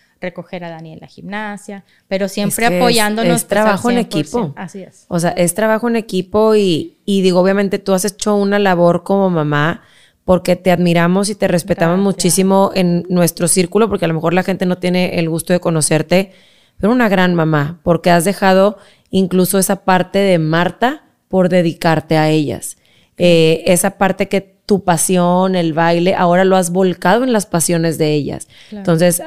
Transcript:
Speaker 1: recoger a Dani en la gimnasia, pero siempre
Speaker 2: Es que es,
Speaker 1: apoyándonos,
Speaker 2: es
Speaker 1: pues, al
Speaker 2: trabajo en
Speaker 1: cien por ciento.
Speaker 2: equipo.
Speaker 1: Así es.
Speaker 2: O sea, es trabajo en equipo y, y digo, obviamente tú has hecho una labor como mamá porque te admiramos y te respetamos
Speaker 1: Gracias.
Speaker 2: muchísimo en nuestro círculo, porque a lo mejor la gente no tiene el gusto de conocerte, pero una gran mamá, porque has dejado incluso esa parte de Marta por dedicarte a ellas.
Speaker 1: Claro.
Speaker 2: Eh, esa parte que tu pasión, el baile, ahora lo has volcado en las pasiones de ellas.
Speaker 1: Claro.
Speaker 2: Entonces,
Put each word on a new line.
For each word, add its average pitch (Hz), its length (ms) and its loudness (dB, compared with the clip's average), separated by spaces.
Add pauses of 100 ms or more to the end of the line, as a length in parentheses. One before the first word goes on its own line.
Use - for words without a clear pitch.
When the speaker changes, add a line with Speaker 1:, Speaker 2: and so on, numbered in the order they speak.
(200)
Speaker 1:
recoger 175 440 -12
a 170 60 -12
Dani 160 220 -16
en 160 80 -20
la 160 60 -20
gimnasia, 202 800 -12 (240)
pero 196 200 -2
siempre 208 360 -2
Speaker 2:
Es 240 60 4
que - 60 -2
es, - 60 0
Speaker 1:
apoyándonos, 220 440 0
Speaker 2:
es 170 60 2
Speaker 1:
pues, 165 120 -2
al - 40 -20
Speaker 2:
trabajo 208 420 0
en 240 60 2
Speaker 1:
cien 226 100 0
por - 60 -16 (120)
ciento. - 140 -6
Speaker 2:
equipo. 160 220 -6
Speaker 1:
Así 180 220 -14
es. - 260 -20
Speaker 2:
O 175 100 -4
sea, 170 120 0
es 175 240 -2
trabajo 220 340 0
en 233 80 0
equipo 214 580 0
y, 185 500 0
y 196 180 0
digo, 185 180 4
obviamente 196 380 0
tú 196 140 -2
has 185 140 0
hecho 208 300 -4
una 202 220 0
labor 175 440 2
como 196 260 0
mamá 151 540 -2 (420)
porque 180 320 0
te 180 140 -2
admiramos 175 580 2
y 214 60 -6
te 196 120 -4
respetamos 175 500 0
Speaker 1:
Gracias. 196 80 0 (100)
Speaker 2:
muchísimo 190 600 2
en 175 360 0
nuestro 175 380 0
círculo, 196 420 0
porque 180 160 -4
a - 20 0
lo 165 60 -2
mejor 160 180 -2
la 180 120 0
gente 190 200 -4
no 180 140 -2
tiene 180 400 -2
el 165 100 -2
gusto 165 240 -4
de 175 80 0
conocerte, 165 720 0 (460)
pero 196 140 0
una 247 180 2
gran 185 240 2
mamá, 160 480 0
porque 175 280 0
has 170 140 2
dejado 196 540 2 (320)
incluso 185 480 0
esa 190 260 -2
parte 185 360 0
de 190 180 2
Marta 175 640 -2 (240)
por 185 220 0
dedicarte 165 680 0
a 156 140 2
ellas. 147 460 -4
Speaker 1:
Claro. - 80 -20 (340)
Speaker 2:
Eh, 165 480 2
esa 190 320 0
parte 190 300 0
que 190 260 -4 (120)
tu 190 160 0
pasión, 180 720 0
el 165 180 -2
baile, 170 400 0
ahora 180 300 2
lo 190 120 4
has 180 140 0
volcado 185 520 0
en 254 120 0
las 208 100 0
pasiones 165 540 -2
de 151 160 0
ellas. 143 340 -6 (220)
Speaker 1:
Claro. 208 100 -14
Speaker 2:
Entonces, 175 460 0